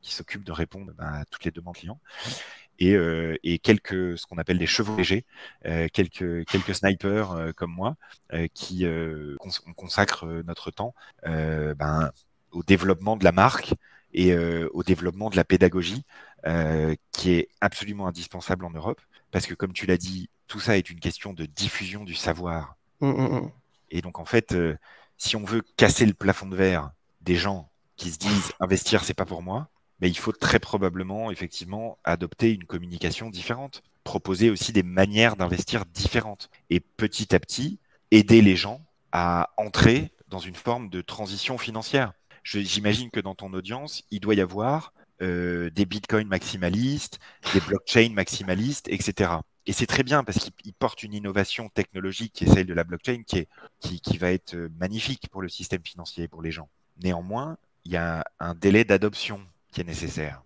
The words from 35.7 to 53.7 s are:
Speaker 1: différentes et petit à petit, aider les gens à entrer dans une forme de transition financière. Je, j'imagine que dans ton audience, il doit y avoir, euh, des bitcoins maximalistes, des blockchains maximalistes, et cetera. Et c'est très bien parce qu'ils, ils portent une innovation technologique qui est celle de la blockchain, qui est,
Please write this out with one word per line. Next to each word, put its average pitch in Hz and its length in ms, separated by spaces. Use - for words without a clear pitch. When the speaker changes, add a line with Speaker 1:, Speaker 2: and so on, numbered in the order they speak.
Speaker 1:
différentes 107 640
et 87 120
petit - 540
à 82 60
petit, 156 400
aider 110 320
les 95 140
gens 107 240
à 87 460
entrer 113 560
dans 95 100
une 90 160
forme 120 360
de 90 100
transition 101 560
financière. 113 560
Je, - 180
j'imagine 104 500
que 107 100
dans 95 140
ton 95 200
audience, 113 560
il 104 100
doit 104 140
y 101 60
avoir, 107 520
euh, 87 480
des 95 160
bitcoins 107 420
maximalistes, 107 880
des 98 60
blockchains 113 520
maximalistes, 101 760
et 92 120
cetera. 85 440
Et 107 80
c'est 120 140
très - 160
bien 135 200
parce 107 160
qu'ils, - 140
ils 104 100
portent - 280
une 104 120
innovation 101 560
technologique 95 640
qui - 100
est - 80
celle 95 140
de 90 80
la 85 100
blockchain, 113 420
qui 101 120
est, 80 100